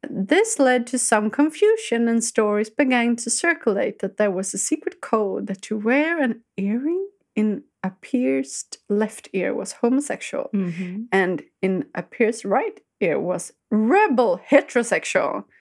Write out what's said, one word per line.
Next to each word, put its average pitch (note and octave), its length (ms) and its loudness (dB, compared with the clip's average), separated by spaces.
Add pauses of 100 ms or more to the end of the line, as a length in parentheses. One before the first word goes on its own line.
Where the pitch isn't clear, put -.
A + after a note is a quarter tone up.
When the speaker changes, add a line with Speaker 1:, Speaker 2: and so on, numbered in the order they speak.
Speaker 1:
This E4 500 0
led B3+ 280 4
to C4 100 -6
some A3 320 2
confusion, D4+ 800 2
and A#3 160 2
stories G#3+ 460 0
began A#3+ 460 2
to A#3 140 -8
circulate A3 720 0
that G3 180 -6
there G#3 140 2
was F#3+ 220 -4
a G3 40 -6
secret - 440 -4
code G#3 460 -2
that G3 220 -8
to A3 80 -2
wear D4 460 2
an A#3 180 -2 (160)
earring C4+ 500 -2 (280)
in G#3+ 280 0 (200)
a F#3+ 60 -2 (120)
pierced C4+ 760 -2 (100)
left G#3 440 -2
ear F#3+ 200 -2
was - 280 -6
homosexual, - 720 -2
Speaker 2:
Mm-hmm. F#3 580 -4
Speaker 1:
and F#3 300 2 (200)
in F#3 320 0
a F3 80 -8
pierced - 440 -2
right A#3+ 340 0 (220)
ear D#3+ 180 2
was F3 340 -6 (180)
rebel A#3 680 4 (100)
heterosexual. - 920 0 (180)